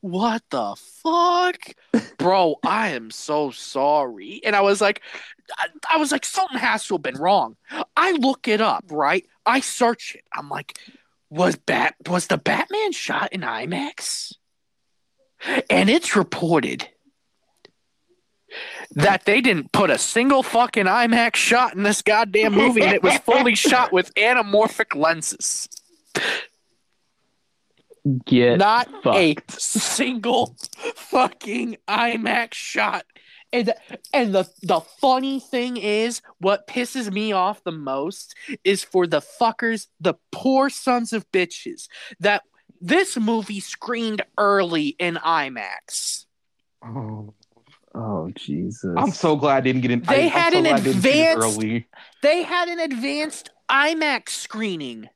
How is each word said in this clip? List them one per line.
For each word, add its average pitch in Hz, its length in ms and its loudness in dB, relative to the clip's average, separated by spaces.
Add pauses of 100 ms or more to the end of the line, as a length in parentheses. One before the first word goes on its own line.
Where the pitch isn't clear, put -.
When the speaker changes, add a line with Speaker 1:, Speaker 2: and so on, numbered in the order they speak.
Speaker 1:
"What 214 500 -2
the 107 240 -4
fuck?" 349 800 0 (600)
"Bro, 180 440 2
I 214 260 0
am 117 200 -8
so 147 400 -2
sorry." 135 960 -2
And 214 100 0
I 202 60 4
was 202 200 4
like, 208 200 0 (560)
I, 196 80 -4 (280)
I 320 40 4
was 294 140 0
like, 277 140 -4
"Something 339 340 -4
has 220 260 -2
to - 80 -4
have 170 80 -4
been 131 160 -8
wrong." 156 380 2 (420)
I 349 140 2
look 269 360 0
it 214 140 2
up, 160 300 0
right? 151 340 0 (220)
I 254 140 2
search - 520 -2
it. - 180 -20
I'm 147 180 -10
like, - 280 -12 (540)
"Was 165 240 0
Bat-, 123 400 -2 (100)
was 175 220 -2
the 180 100 0
Batman 392 540 -2
shot - 420 -6
in 190 80 -8
imax?" 165 920 -8 (1400)
And 196 180 4
it's 330 260 2
reported 165 720 0 (2000)
that 196 300 2
they 220 160 4
didn't 196 300 2
put 196 180 4
a 123 80 4
single 262 460 2
fucking 226 420 2
imax 233 520 2
shot 240 380 2
in 185 60 -4
this 202 220 2
goddamn 214 500 4
movie, 220 300 4
and 196 100 4
it 196 80 2
was - 160 4
fully 240 380 4
Speaker 2:
<laughs> - 0 -
Speaker 1:
shot 254 360 4
with 180 220 2
anamorphic 214 800 2
lenses. - 720 -2 (2500)
Speaker 3:
Get 123 320 4
Speaker 1:
Not 220 320 4 (120)
Speaker 3:
fucked. - 140 2
Speaker 1:
a 165 200 4 (240)
single - 960 -2 (400)
fucking 240 840 -2 (100)
imax 233 680 -2
shot. - 500 -4 (480)
And, 233 200 0 (380)
and 240 240 2
the, 185 140 2 (140)
the 175 180 0
funny 262 580 0
thing 247 380 -6
is, 214 440 -2 (180)
what 196 280 0
pisses 247 460 -6
me 214 180 -2
off 190 320 -2
the 175 80 -6
most 147 640 -8 (280)
is 190 200 0
for 180 240 0
the 151 140 0
fuckers, 226 640 -2 (140)
the 165 140 0 (160)
poor 269 380 2
sons 247 440 -2
of 214 180 -8
bitches, - 560 -4 (320)
that 202 240 2 (380)
this 339 340 2
movie 214 460 -2
screened 226 600 -6 (140)
early 180 500 2 (120)
in 175 160 -2
imax. 135 1120 -4 (580)
Speaker 2:
Oh. 110 500 -12 (600)
Speaker 3:
Oh, 95 400 -6
Jesus. 92 640 -8
Speaker 2:
I'm 254 140 0
so 156 240 0
glad 139 220 2
I 135 40 0
didn't 131 200 0
get 123 100 0
in, 123 100 0
Speaker 1:
They 277 240 2
Speaker 2:
I, - 20 4
Speaker 1:
had 339 260 2
Speaker 2:
I'm - 0 -
so 359 40 4
Speaker 1:
an 349 60 4
Speaker 2:
glad 311 100 4
I 214 100 2
didn't - 200 2
see 262 60 4
it 277 40 4 (220)
Speaker 1:
advanced - 240 0
Speaker 2:
early. 110 280 -4 (360)
Speaker 1:
They 320 200 4
had 349 240 -2
an 339 120 -6
advanced 294 720 -6 (180)
imax 294 600 0
screening. 156 880 -8